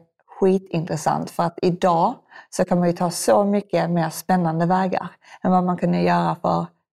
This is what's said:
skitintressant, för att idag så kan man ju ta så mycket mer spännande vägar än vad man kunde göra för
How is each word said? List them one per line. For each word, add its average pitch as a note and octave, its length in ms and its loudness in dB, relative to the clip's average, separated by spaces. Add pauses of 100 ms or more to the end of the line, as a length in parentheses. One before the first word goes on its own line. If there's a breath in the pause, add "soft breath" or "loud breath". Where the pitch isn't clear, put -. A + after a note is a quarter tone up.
(400)
skitintressant, F3 920 -2
för F3 120 -2
att E3 180 -4
idag F3+ 520 2 (360 loud breath)
så - 160 -2
kan F3 140 0
man F3 80 2
ju E3+ 60 0
ta F3 180 -2
så G#3+ 320 2
mycket G3 460 -2
mer E3 200 0
spännande E3+ 560 0
vägar F#3 440 0 (340 loud breath)
än F#3 80 2
vad F3+ 120 4
man F3+ 140 -2
kunde F3 240 0
göra F3 400 0
för E3+ 240 -2 (300)